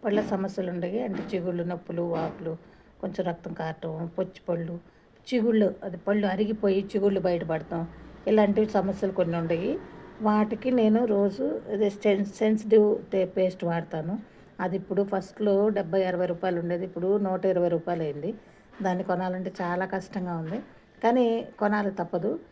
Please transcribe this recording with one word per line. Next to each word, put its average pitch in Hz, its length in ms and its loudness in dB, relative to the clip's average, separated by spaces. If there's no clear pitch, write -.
పళ్ళ 208 180 2
సమస్యలు 190 400 -4
ఉండేవి, 180 320 -4
అంటే 196 260 -6
చిగుళ్ళు, 175 320 -2
నొప్పులు, 170 400 -6
వాపులు, 160 400 -6
కొంచెం 185 240 -4
రక్తం 170 280 -6
కారటం, 160 640 -6
పొచ్చి 190 320 -6
పళ్ళు, 170 260 -4
చిగుళ్ళు, 220 420 4
అది 180 140 -8
పళ్ళు 208 300 0
అరిగిపోయి 202 520 2
చిగుళ్ళు 196 280 2
బయటపడతాం, 165 640 -2
ఇలాంటి 214 500 4
సమస్యలు 190 420 0
కొన్ని 170 220 2
ఉండేవి. 170 320 0
వాటికి 214 500 2
నేను 226 340 6
రోజు 202 380 2
అదే 202 260 2
సెన్-, 202 400 2
సెన్సిటివ్ 220 480 6
టే-, 185 160 2
పేస్ట్ 185 260 0
వాడతాను. 165 520 -2
అది 185 180 -2
ఇప్పుడు 196 260 -2
ఫస్ట్లో 196 680 0
డెబ్బై 190 340 0
అరవై 180 300 0
రూపాయలు 175 260 0
ఉండేది, 175 260 -2
ఇప్పుడు 180 320 -2
నూట 190 280 0
ఇరవై 180 320 4
రూపాయలు 165 260 -2
అయింది. 147 300 -4
దాన్ని 185 220 0
కొనాలంటే 185 580 -2
చాలా 180 340 -2
కష్టంగా 180 480 -6
ఉంది, 170 160 -6
కానీ 240 240 4
కొనాలి, 208 400 0
తప్పదు. 196 380 -2